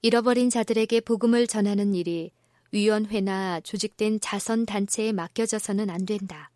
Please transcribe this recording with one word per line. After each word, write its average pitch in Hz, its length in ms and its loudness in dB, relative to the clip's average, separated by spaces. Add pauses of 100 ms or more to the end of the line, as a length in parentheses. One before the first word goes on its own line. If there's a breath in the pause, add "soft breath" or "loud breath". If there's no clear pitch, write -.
잃어버린 240 500 4
자들에게 226 500 2
복음을 233 460 2
전하는 202 480 0
일이 170 360 -4 (420)
위원회나 202 880 0
조직된 214 600 -2
자선 226 460 -2
단체에 214 460 -2
맡겨져서는 208 800 -4
안 185 160 -4
된다. 190 500 -8